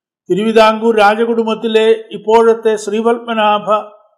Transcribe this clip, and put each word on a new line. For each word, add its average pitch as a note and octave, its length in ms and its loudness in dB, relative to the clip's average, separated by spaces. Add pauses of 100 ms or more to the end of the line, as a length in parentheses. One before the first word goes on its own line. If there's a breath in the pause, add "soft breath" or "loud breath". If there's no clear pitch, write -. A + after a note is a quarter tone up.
(300)
തിരുവിതാംകൂർ A3 680 2
രാജകുടുംബത്തിലെ A3 920 0 (240)
ഇപ്പോഴത്തെ A3+ 640 0
ശ്രീപത്മനാഭ A3 920 -2 (500)